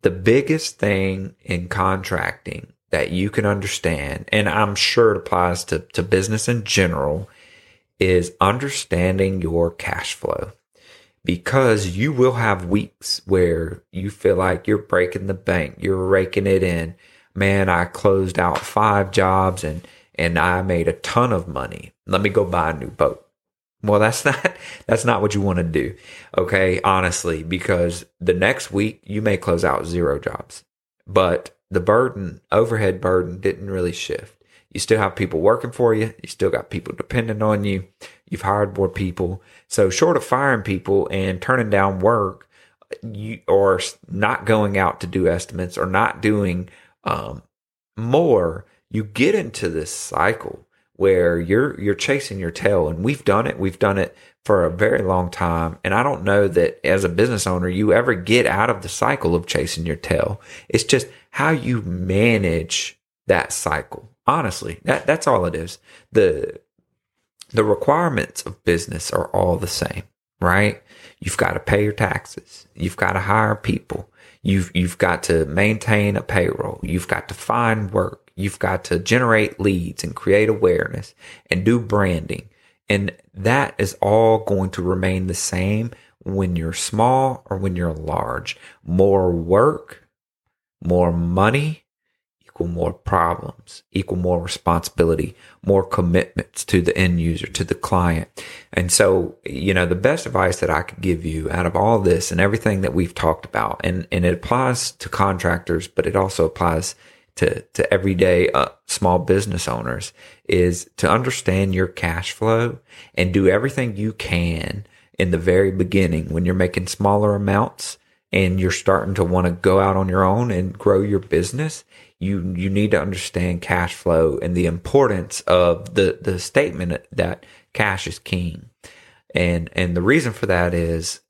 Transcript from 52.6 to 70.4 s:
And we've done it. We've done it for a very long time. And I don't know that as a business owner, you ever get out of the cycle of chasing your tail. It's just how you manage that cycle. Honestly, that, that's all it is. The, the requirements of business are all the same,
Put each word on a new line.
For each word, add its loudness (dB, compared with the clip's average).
And -4
we've -2
done 2
it. -6
We've -4
done 2
it -4
for 4
a 0
very 0
long 0
time. -2
And -2
I 2
don't -2
know 4
that 0
as 2
a 0
business 0
owner, -2
you 2
ever 4
get 2
out 0
of -4
the -10
cycle 0
of -2
chasing -4
your -4
tail. -2
It's 0
just 2
how 0
you -2
manage 0
that 2
cycle. -6
Honestly, -2
that, 0
that's 0
all 2
it -2
is. -8
The, 2
the 2
requirements 0
of -14
business -2
are -2
all 2
the -6
same, -6